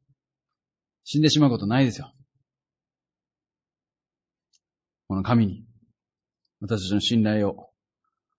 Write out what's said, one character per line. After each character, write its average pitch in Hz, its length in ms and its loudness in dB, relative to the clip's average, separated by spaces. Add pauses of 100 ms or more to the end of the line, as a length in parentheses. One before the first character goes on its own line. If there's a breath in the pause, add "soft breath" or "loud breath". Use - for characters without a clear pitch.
(1040)
死 - 160 -4
ん - 20 4
で 151 80 4
し 151 100 2
ま 147 80 6
う - 20 2
こ 117 80 0
と 101 100 -4
な 123 140 2
い 135 40 4
で 117 60 0
す - 80 -10
よ。 - 140 -18 (3000)
こ 98 80 -6
の 95 80 -2
神 113 240 2
に、 - 180 -10 (960)
私 104 220 -4
た 92 60 -8
ち - 40 -6
の 101 80 0
信 117 220 2
頼 107 240 0
を - 220 -10 (680)